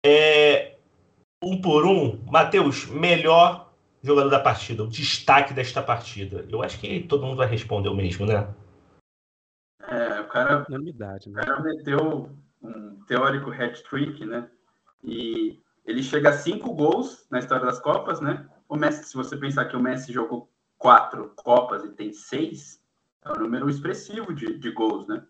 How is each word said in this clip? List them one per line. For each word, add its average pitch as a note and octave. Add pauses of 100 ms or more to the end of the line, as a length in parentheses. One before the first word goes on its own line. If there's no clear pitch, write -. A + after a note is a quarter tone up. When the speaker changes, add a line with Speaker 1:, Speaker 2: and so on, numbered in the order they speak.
Speaker 1:
É, D3+ (640)
um F#3
por D#3
um, E3+
Matheus, D#3
melhor E3 (320)
jogador C#3+
da C#3
partida, A2+
o A2
destaque -
desta B2+
partida. G2
Eu A2+
acho -
que -
todo C3
mundo C3
vai B2+
responder G#2
o G2
mesmo, F#2+
né? G#2 (1400)
Speaker 2:
É, A2+
o G#2+
cara, C#3
Speaker 3:
Unanimidade, A#2+
né? G2+
Speaker 2:
o -
cara C#3
meteu D3+ (320)
um G#2+
teórico C3+
hat-trick, C#3
né? A#2 (540)
E - (260)
ele B2
chega D3
a C#3
cinco G#3
gols E3
na -
história B2+
das B2
Copas, D#3+
né? D3 (200)
O D3
Messi, D3+
se -
você C3
pensar C#3
que -
o B2+
Messi B2+
jogou A#2+ (280)
quatro -
Copas A#2+
e G2+
tem G#2
seis, - (440)
é -
um D#4+
número C#3+
expressivo F#3+
de, D#3+
de A#2
gols, G#2+
né? G#2+